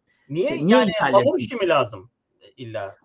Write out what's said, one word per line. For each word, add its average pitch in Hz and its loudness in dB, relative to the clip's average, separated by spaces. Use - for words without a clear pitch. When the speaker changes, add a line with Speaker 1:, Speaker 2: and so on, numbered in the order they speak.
Speaker 1:
Niye? 160 -2
Speaker 2:
şey, 151 -4
niye 220 6
Speaker 1:
Yani 233 2
Speaker 2:
İtalya 165 2
Speaker 1:
hamur 311 2
Speaker 2:
değil? 247 -6
Speaker 1:
işi 226 -10
mi 196 -2
lazım? 117 -2
E, - -20
illa. 107 -12